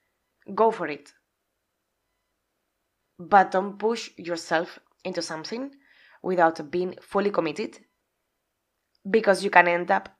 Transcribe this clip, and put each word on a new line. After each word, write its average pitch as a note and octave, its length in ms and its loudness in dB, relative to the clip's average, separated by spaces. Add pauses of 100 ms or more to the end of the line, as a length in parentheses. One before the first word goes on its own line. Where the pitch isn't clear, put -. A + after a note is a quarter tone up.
(560)
go A3 160 4
for F3+ 160 -4
it. - 240 -12 (2000)
But F#3+ 300 4
don't G3 300 -4
push A3+ 360 -4
yourself E3+ 640 -4 (260)
into F3+ 200 -6
something A3 480 -10 (500)
without E3 480 0
being F3+ 320 -4
fully G3+ 300 -2
committed, E3 480 -4 (1300)
because G3 340 2
you G3 60 -2
can F3 180 8
end F3 220 0
up G3 200 -2 (100)